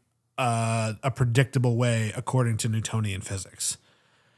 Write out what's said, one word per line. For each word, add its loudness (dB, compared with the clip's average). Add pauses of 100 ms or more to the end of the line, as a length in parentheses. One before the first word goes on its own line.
(360)
uh, 0 (100)
a -2
predictable 2
way 0
according 0
to -2
Newtonian -2
physics. -8 (600)